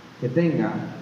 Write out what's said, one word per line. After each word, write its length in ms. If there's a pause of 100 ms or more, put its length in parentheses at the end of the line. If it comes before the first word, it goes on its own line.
(200)
que 100
tenga 440 (280)